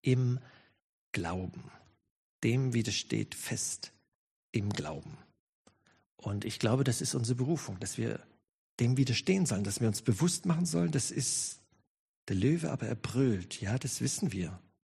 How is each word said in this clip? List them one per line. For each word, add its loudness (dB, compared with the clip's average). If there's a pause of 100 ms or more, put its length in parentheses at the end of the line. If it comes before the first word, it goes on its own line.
im 4 (720)
Glauben." -4 (720)
Dem 2
widersteht 0
fest -6 (600)
im 0
Glauben. -6 (1000)
Und -4
ich -6
glaube, 4
das 2
ist -2
unsere 0
Berufung, -2
dass -6
wir -2 (600)
dem 4
widerstehen 4
sollen, 0
dass -4
wir 4
uns 0
bewusst 2
machen 2
sollen, 2
das 0
ist -4 (680)
der 0
Löwe, 2
aber -4
er -4
brüllt. 0
Ja, -2
das -6
wissen -2
wir. -6 (240)